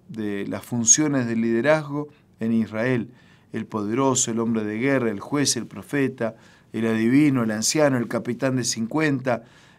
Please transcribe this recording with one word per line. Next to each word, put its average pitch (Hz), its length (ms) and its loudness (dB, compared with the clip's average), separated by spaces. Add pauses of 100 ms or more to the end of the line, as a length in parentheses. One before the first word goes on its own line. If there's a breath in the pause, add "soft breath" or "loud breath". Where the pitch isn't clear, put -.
de 104 380 -6
las 98 180 -6
funciones 127 600 2
del 113 140 0
liderazgo 143 680 0 (320 soft breath)
en 113 140 0
Israel: 113 580 0 (420 soft breath)
el 110 140 -6
poderoso, 120 640 0
el 113 80 -2
hombre 113 240 0
de 107 160 -4
guerra, 123 320 2
el 98 80 -6
juez, 139 380 -2
el 110 100 -8
profeta, 127 680 -2 (380 soft breath)
el 113 140 0
adivino, 123 560 4
el 110 80 0
anciano, 131 460 2
el 117 120 -2
capitán 131 480 -2
de 120 80 0
cincuenta, 127 800 0 (340 loud breath)